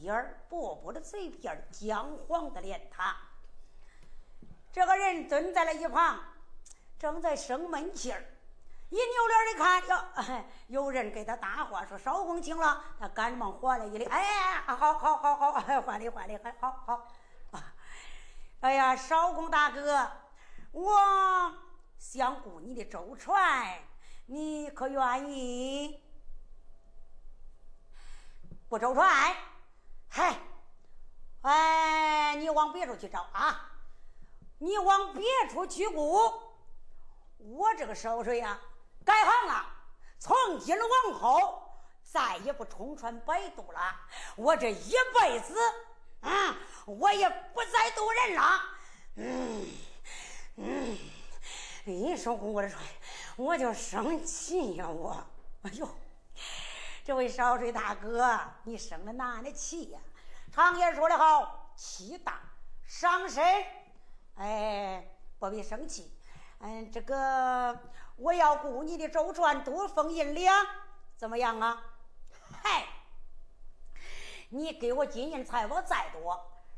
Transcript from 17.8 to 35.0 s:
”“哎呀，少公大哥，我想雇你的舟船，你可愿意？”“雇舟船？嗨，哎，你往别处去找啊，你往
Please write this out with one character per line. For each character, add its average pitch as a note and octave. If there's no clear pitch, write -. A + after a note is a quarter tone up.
”“哎 C4
呀， C4
少 E4
公 D#4+
大 D4
哥， C#4
我 F#4
想 C4
雇 F3
你 B3
的 A3
舟 G3
船， C4+
你 D4+
可 C4+
愿 C4+
意 C4+
？”“雇 A3+
舟 A#3+
船？ E4
嗨， E4
哎， D#4
你 D#4
往 D4+
别 F4
处 B3
去 G3+
找 F3+
啊， -
你 F#4+
往 G4